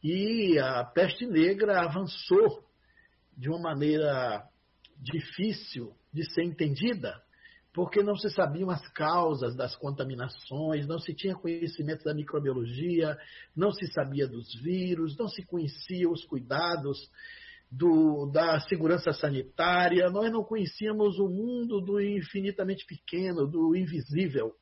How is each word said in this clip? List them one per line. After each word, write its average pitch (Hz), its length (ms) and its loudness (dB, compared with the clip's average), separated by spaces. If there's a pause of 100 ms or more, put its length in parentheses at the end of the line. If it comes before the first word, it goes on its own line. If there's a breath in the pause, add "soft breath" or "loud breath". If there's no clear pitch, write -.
E 190 560 2
a 127 260 0
peste 180 420 2
negra 196 540 4
avançou 175 840 2 (680 soft breath)
de 127 140 -8
uma 165 120 -2
maneira 147 800 0 (560)
difícil 147 960 -6 (180)
de 160 120 -4 (100)
ser 170 80 0
entendida, 165 800 -2 (480 soft breath)
porque 180 320 0
não 202 140 2
se 208 140 -4
sabiam 180 400 0
as - 180 -6
causas 151 680 0
das 123 220 -4
contaminações, 139 1120 -6
não 165 100 -4
se 165 160 -8
tinha 190 220 -4
conhecimento 165 680 -4
da 151 100 -2
microbiologia, 147 1040 -2 (380 loud breath)
não 190 160 2
se 196 220 -6
sabia 139 340 -2
dos 117 340 -12
vírus, 165 560 -2
não 220 120 -4
se 190 160 -12
conhecia 175 680 -4
os 165 140 -6
cuidados 139 720 -2 (720 loud breath)
do, 151 640 6
da 160 300 4
segurança 165 500 2
sanitária, 175 1000 2
nós 214 220 0
não 226 100 0
conhecíamos 214 760 0
o 196 80 4
mundo 233 520 -2
do 202 200 0
infinitamente 196 840 -2
pequeno, 170 640 -2
do 165 300 2
invisível 147 840 -2